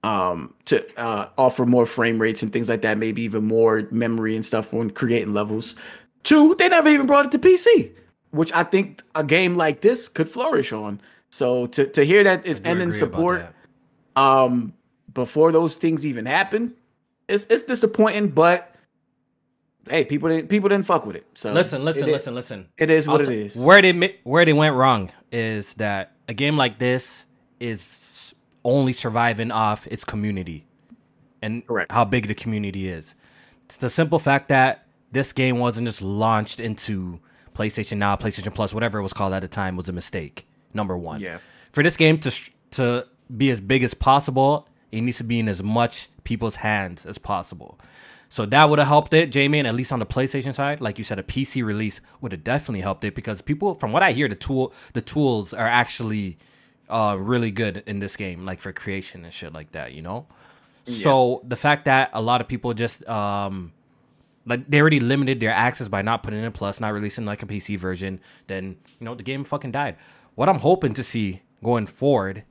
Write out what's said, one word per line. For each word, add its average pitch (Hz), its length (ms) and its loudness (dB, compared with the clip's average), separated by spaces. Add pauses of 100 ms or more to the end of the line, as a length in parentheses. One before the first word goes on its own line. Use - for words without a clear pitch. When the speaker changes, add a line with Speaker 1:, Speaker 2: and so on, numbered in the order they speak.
Speaker 1:
um, 90 500 -2 (120)
to, - 180 2 (160)
uh, 110 380 -4
offer 156 280 2
more 120 200 6
frame 117 340 0
rates 110 220 0
and 110 100 -4
things 117 180 -2
like 113 120 0
that, 107 160 0
maybe 110 240 -4
even 107 240 -2
more 110 460 4
memory 113 440 -2
and 110 100 -6
stuff 110 280 -4
when 113 160 -2
creating 113 440 -2
levels. 107 420 -4 (480)
Two, 311 320 8
they 370 140 4
never 330 200 6
even 285 180 6
brought 285 180 6
it 277 80 -4
to 294 60 2
P 370 180 8
C, 466 340 4 (400)
which 160 220 0
I 170 100 2
think 190 380 -2 (140)
a 156 80 0
game 175 340 2
like 156 240 0
this 240 280 2
could 160 200 -2
flourish 247 440 -2
on. 104 280 -8 (280)
So 123 380 0
to, 139 200 2
to 143 160 4
hear 190 200 6
that 185 220 4
it's 165 140 -2
Speaker 2:
I - 40 -16
do 165 60 -2
Speaker 1:
ending 175 200 0
Speaker 2:
agree 165 120 -2
about 135 100 0
Speaker 1:
support, 175 280 0 (760)
Speaker 2:
that. 135 60 4
Speaker 1:
um, 127 520 4 (400)
before 151 380 2
those 160 240 2
things 160 300 -2
even 120 200 -4
happen, 196 480 -2 (560)
it's, 202 200 -2
it's 226 140 2
disappointing, 214 680 2
but 170 460 4 (1120)
hey, 151 160 2
people 147 240 -2
didn't, 160 200 0
people 202 200 2
didn't 196 160 2
fuck 160 200 0
with 98 100 -10
it. - 180 -16
So - 200 -8
Speaker 2:
Listen, 135 320 0
listen, 151 240 0
Speaker 1:
it, - 20 4
Speaker 2:
listen, 135 240 -2
listen. 113 320 -12 (100)
Speaker 1:
it 156 120 0
is 151 180 4
what 151 140 2
Speaker 2:
I'll 139 80 0
Speaker 1:
it - 20 -2
Speaker 2:
t-, 110 100 -4
Speaker 1:
is. 101 140 -10
Speaker 2:
where 160 260 8
they 185 120 6
mi-, 175 300 0
where 156 220 4
they 156 80 4
went 151 220 4
wrong 127 360 2 (200)
is 110 440 -6
that 101 360 -4 (160)
a 117 60 -8
game 143 240 0
like 123 220 0
this 127 460 -4 (340)
is - 760 -12 (300)
only 131 300 2
surviving 117 580 0
off 107 360 0
its - 180 -10
community 95 640 -6 (720)
and 110 240 -8
Speaker 1:
Correct. 101 260 -2
Speaker 2:
how 117 140 4
big 107 220 -2
the 107 80 -4
community 101 520 -6
is. 82 280 -12 (500)
It's - 120 -20
the 127 120 -4
simple 156 300 0
fact 139 300 0
that 131 360 2 (260)
this 131 220 -4
game 127 260 0
wasn't 120 280 -2
just 107 140 -8
launched 107 580 0
into 95 600 -6 (360)
PlayStation 104 420 -6
Now, 101 180 0
PlayStation 104 380 -6
Plus, 104 200 -4
whatever 110 260 -2
it 101 40 -4
was 95 100 -6
called 95 200 -2
at 95 80 -4
the 92 60 -12
time, 92 280 -6
was 90 140 -8
a 92 40 -8
mistake. 87 520 -10 (280)
Number 98 220 -4
one. 82 240 -10
Speaker 1:
Yeah. 90 200 -12 (320)
Speaker 2:
For 147 120 0
this 165 140 2
game 160 220 6
to 139 120 -2
sh-, - 200 -10 (200)
to 123 360 -2 (280)
be 135 140 2
as 117 100 0
big 120 240 2
as 120 100 -2
possible, 135 760 2 (220)
it 110 100 -4
needs 120 160 -2
to 120 60 -10
be 117 160 -2
in 110 100 0
as 92 140 -4
much 117 440 -2 (160)
people's 113 340 -4
hands 98 480 -4
as 104 120 -14
possible. - 640 -10 (500)
So - 160 -4
that 147 240 6
would 147 100 4
have 139 80 4
helped 147 260 4
it, 160 180 4
J-Man, 143 340 2
at 113 80 -2
least 120 180 -4
on 127 80 -2
the 110 60 -2
PlayStation 131 480 -4
side. 143 260 -4
Like 107 180 -6
you 110 60 -10
said, 101 160 -6
a 92 40 -10
P - 200 -4
C 131 200 -6
release 107 360 -4 (220)
would 117 100 -10
have 82 140 -12
definitely 120 340 -4
helped 95 240 -6
it 104 120 -4
because 104 260 -8
people, 156 340 -4
from 110 160 -6
what 165 120 2
I 175 100 4
hear, 131 160 -2
the 101 60 -8
tool, 131 360 -4 (220)
the 117 80 -4
tools 123 520 -2
are 113 140 -2
actually, 110 720 0 (520)
uh, 104 300 0
really 113 320 -2
good 101 340 -4
in 104 140 -8
this 98 160 -8
game, 92 300 -10
like, 92 160 -10
for 98 100 -12
creation 92 540 -10
and 85 80 -20
shit 78 180 -14
like 78 220 -18
that, 64 180 -12
you 71 100 -18
know? 104 260 -12 (580)
Speaker 1:
Yeah. 117 180 -8
Speaker 2:
So 131 420 4
the 120 120 -8
fact 147 280 2
that 135 280 2
a 110 80 -6
lot 120 180 0
of 117 80 -6
people 120 260 -6
just, 113 360 -6
um, 101 640 -6 (720)
like, 123 240 -6
they 147 100 4
already 151 220 6
limited 131 400 0
their 110 100 0
access 113 380 -2
by 98 120 -2
not 113 220 -2
putting 107 180 -6
in 117 120 -6
Plus, 101 260 -8
not 107 140 -4
releasing, 104 320 -8
like, 104 180 -8
a - 20 -12
P 101 140 -8
C 101 160 -8
version, 92 460 -8 (260)
then, 95 300 -10 (200)
you - 80 -18
know, 113 100 -12
the 113 80 -18
game 135 200 -8
fucking 139 280 -8
died. 127 260 -6 (380)
What 135 120 0
I'm 190 120 2
hoping 160 340 2
to 120 100 -8
see 98 380 -4 (200)
going 113 240 0
forward 107 640 -2